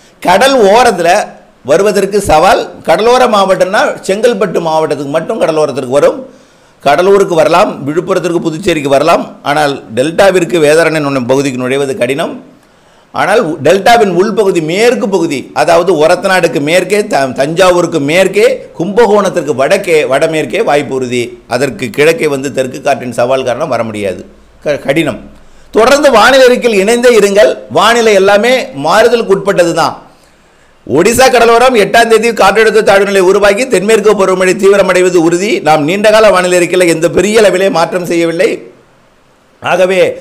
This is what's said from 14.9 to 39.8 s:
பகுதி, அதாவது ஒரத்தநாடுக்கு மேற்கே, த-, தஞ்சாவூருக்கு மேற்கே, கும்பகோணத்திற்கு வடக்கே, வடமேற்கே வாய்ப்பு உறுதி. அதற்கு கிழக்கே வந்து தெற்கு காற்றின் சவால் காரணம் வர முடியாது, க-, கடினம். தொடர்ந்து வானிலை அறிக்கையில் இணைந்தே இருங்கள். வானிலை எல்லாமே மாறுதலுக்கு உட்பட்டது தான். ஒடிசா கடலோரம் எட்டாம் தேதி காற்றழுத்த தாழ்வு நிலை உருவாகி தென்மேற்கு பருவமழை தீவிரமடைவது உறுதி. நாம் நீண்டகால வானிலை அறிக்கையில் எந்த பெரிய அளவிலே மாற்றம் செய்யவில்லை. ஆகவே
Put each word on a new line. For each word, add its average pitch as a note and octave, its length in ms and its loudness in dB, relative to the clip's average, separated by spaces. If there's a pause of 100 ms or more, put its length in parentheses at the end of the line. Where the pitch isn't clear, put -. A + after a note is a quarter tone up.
பகுதி, D#3+ 260 -2 (220)
அதாவது E3+ 280 2 (120)
ஒரத்தநாடுக்கு F3 680 0
மேற்கே, F#3 300 0 (140)
த-, C#3+ 100 0 (180)
தஞ்சாவூருக்கு E3+ 600 0 (100)
மேற்கே, F#3+ 360 2 (320)
கும்பகோணத்திற்கு F3+ 840 0
வடக்கே, E3+ 400 0 (120)
வடமேற்கே D#3 560 -2
வாய்ப்பு C#3+ 300 -2
உறுதி. B2 240 -4 (320)
அதற்கு B2+ 320 -4 (100)
கிழக்கே D#3+ 380 0
வந்து C3+ 240 -6
தெற்கு C3 280 -4
காற்றின் B2 320 -4
சவால் B2+ 300 -2
காரணம் C3 260 -4
வர A#2 140 -2
முடியாது, G2 340 -8 (420)
க-, D3 220 -4
கடினம். C#3+ 360 -4 (560)
தொடர்ந்து C#4 400 4
வானிலை C4 280 4
அறிக்கையில் A3 380 2
இணைந்தே A#3+ 340 2
இருங்கள். G3+ 320 4 (300)
வானிலை A3 400 2
எல்லாமே G#3 340 2 (320)
மாறுதலுக்கு G#3+ 500 0
உட்பட்டது E3+ 460 0
தான். C3+ 140 -2 (920)
ஒடிசா A3+ 460 2
கடலோரம் A#3 500 4
எட்டாம் A3 280 2
தேதி A3 180 2 (100)
காற்றழுத்த G#3+ 500 2
தாழ்வு G3 200 4
நிலை G3 220 0
உருவாகி G3 420 2
தென்மேற்கு G#3 480 2
பருவமழை F#3 420 0
தீவிரமடைவது F#3 640 2
உறுதி. F3+ 240 -2 (160)
நாம் D#3 220 2
நீண்டகால G#3+ 460 2
வானிலை F3+ 240 0
அறிக்கையில் F3 360 0
எந்த D#3+ 120 -2 (100)
பெரிய G#3+ 260 2
அளவிலே F#3+ 340 2
மாற்றம் E3+ 340 -4
செய்யவில்லை. E3+ 380 -2 (1200)
ஆகவே F3+ 280 0 (200)